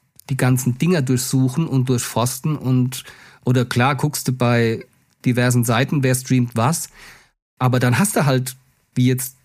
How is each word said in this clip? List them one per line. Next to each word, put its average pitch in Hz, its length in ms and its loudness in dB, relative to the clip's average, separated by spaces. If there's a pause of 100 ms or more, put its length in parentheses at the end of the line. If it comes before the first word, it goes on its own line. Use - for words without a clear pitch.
(300)
die 135 80 -4
ganzen 127 420 0
Dinger 165 240 2
durchsuchen 131 640 0
und 127 220 0
durchforsten 123 680 -2
und, 127 480 0 (400)
oder 127 220 2
klar 127 300 0
guckst 147 320 -4
du 123 60 0
bei 120 520 0 (400)
diversen 123 380 2
Seiten, 127 400 0
wer 127 120 2
streamt 127 400 -2
was, 131 340 -2 (680)
aber 127 220 0
dann 120 200 2
hast 202 160 0
du 175 100 2
halt, 131 300 0 (400)
wie 127 120 4
jetzt 127 380 -2